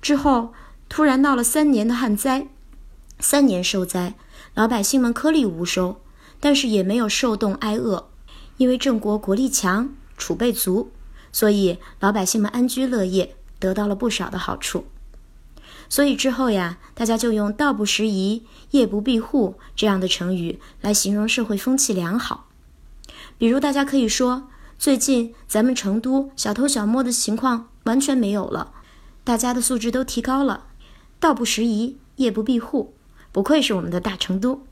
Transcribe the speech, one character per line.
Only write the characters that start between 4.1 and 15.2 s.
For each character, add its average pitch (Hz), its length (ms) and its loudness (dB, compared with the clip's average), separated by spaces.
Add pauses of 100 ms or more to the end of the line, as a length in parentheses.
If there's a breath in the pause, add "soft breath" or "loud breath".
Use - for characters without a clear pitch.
老 220 120 2
百 226 160 0
姓 269 160 0
们 240 140 2
颗 294 180 0
粒 311 140 4
无 170 180 -4
收， 180 380 -2 (400 soft breath)
但 285 160 4
是 277 120 0
也 208 140 2
没 190 140 0
有 233 100 2
受 220 300 0
冻 196 200 0
挨 214 200 -4
饿。 226 320 -4 (480 loud breath)
因 254 100 4
为 254 120 2
郑 247 200 0
国 208 200 -2
国 196 160 0
力 254 160 0
强， 202 440 0 (220)
储 - 180 -4
备 233 160 0
足， 196 400 -2 (400 soft breath)
所 - 200 2
以 190 280 2 (220 loud breath)
老 196 100 4
百 208 140 0
姓 220 160 0
们 208 100 0
安 240 160 0
居 254 200 -2
乐 240 180 0
业， 185 320 -2 (220)
得 190 160 -2
到 208 120 -2
了 202 80 0
不 226 140 -2
少 202 220 -4
的 196 80 -8
好 - 180 -6
处。 - 300 -8 (1040 loud breath)